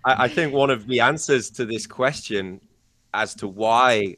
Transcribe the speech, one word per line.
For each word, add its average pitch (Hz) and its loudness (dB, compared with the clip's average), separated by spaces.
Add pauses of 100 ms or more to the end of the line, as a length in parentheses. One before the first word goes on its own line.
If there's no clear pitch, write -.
I, 127 4
I 123 2
think 156 -2
one 139 2
of 110 -2
the 123 0
answers 135 2
to 123 -6
this 110 -8
question 101 -4 (540)
as 104 -4
to 107 -10
why 110 2